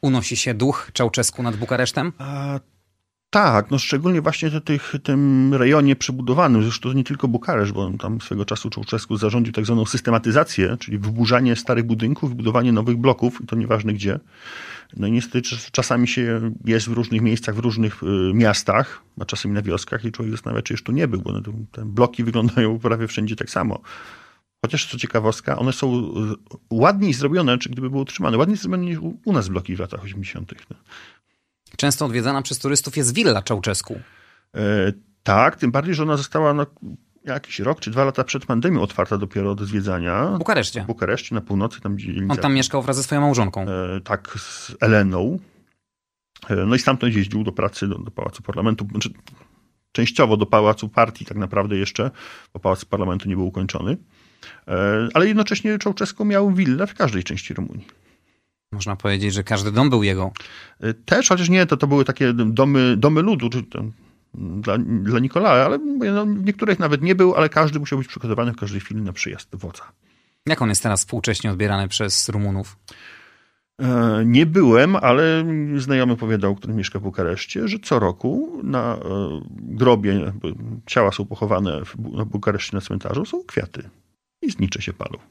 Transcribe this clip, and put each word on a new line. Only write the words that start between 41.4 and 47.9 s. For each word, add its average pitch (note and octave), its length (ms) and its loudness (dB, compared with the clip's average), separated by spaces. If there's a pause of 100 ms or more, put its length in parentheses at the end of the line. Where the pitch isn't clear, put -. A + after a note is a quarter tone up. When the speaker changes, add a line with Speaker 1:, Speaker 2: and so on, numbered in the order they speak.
Speaker 2:
północy, G2+ 400 -4
tam G2+ 140 -4
gdzie G2 180 -8
dzielnica G2 200 0
Speaker 1:
On - 40 0
tam C#3+ 160 0
mieszkał C3+ 280 0
wraz B2+ 160 -2
ze C3+ 60 -4
swoją C#3+ 180 0
małżonką. B2 400 2
Speaker 2:
E, F#2+ 420 -4
tak, - 360 -6
z - 400 -14
Eleną. G#2+ 600 4 (1120)
E, G#2 60 0
no G2 200 2
i B2+ 40 4
stamtąd B2 360 2
jeździł G#2 280 0
do G#2 80 -2
pracy, - 360 -4
do, G2 100 -4